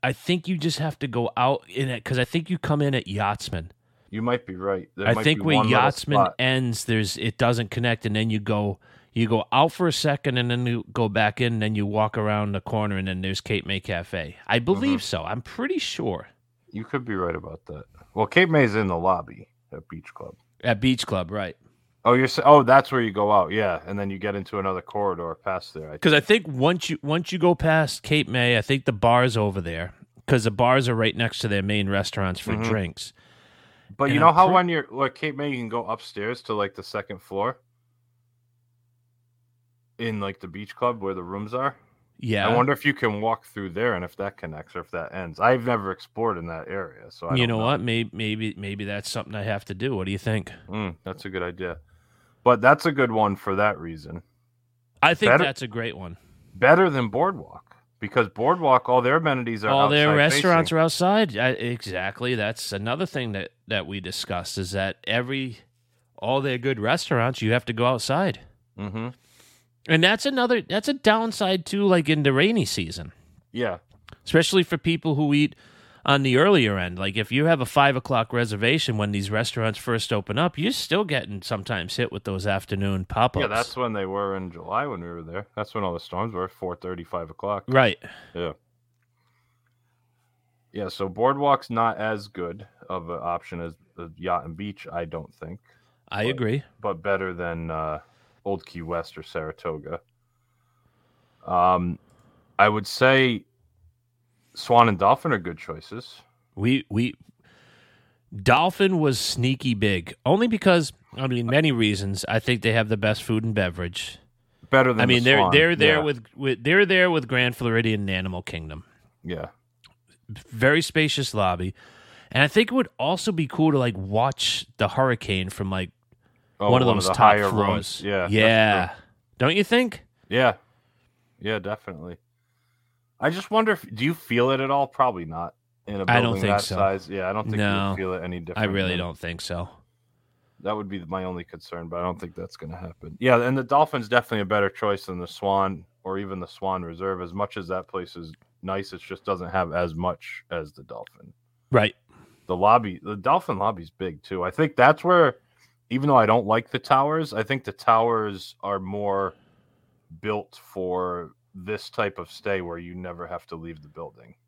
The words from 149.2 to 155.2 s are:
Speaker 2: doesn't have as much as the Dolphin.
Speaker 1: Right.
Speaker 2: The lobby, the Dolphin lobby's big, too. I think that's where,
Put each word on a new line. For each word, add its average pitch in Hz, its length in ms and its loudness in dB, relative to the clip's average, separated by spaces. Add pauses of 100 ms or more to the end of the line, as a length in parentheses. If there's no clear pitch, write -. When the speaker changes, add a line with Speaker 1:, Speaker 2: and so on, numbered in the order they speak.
Speaker 2:
doesn't 90 240 -4
have 87 240 -2
as 87 220 -2
much 87 560 -6
as 78 220 -8
the - 100 -20
Dolphin. - 500 -20 (380)
Speaker 1:
Right. 107 240 4 (500)
Speaker 2:
The 92 100 -2
lobby, 104 460 4
the 104 140 -8
Dolphin 127 420 0
lobby's 92 320 -4
big, 90 320 -8
too. 90 220 -6
I 90 80 -2
think 156 240 -2
that's 131 280 6
where, 170 340 4 (520)